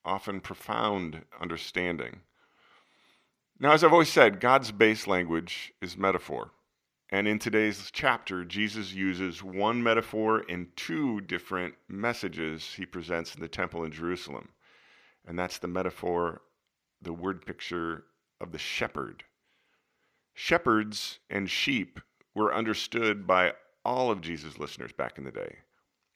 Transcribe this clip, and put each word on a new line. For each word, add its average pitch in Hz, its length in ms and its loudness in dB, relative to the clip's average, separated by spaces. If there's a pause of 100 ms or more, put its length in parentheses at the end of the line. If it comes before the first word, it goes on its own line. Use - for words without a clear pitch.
often 98 380 -4
profound 98 800 -4 (160)
understanding. 85 800 -6 (1400)
Now, 139 140 6
as 156 100 8
I've 165 120 10
always 160 180 8
said, 104 280 8
God's 123 320 4
base 110 340 6
language 87 720 0
is 90 160 -8
metaphor. 90 540 0 (580)
And 98 180 0
in 107 120 2
today's 107 520 0
chapter, 113 540 -2
Jesus 101 480 -4
uses 95 500 -4
one 101 400 0
metaphor 110 580 2
in 90 360 -6
two 135 460 -2
different 87 540 -6 (120)
messages 87 880 -6
he 98 80 -10
presents 85 500 -6
in - 60 -18
the 82 80 -8
temple 85 360 -4
in 80 60 -6
Jerusalem. 78 600 -8 (760)
And 87 120 -6
that's 90 180 -4
the - 100 -6
metaphor, 87 760 -2 (580)
the 85 140 -10
word 90 320 -4
picture 85 580 -6 (360)
of 87 120 -10
the 80 60 -10
shepherd. - 640 -6 (1080)
Shepherds 107 840 0 (100)
and 98 220 -2
sheep - 480 -2 (380)
were 104 180 2
understood 107 720 0
by 90 260 6 (320)
all 123 280 2
of 95 80 -2
Jesus' 78 400 -10
listeners 65 320 -10
back - 260 -6
in 71 60 -12
the 65 80 -10
day. 50 240 -10 (600)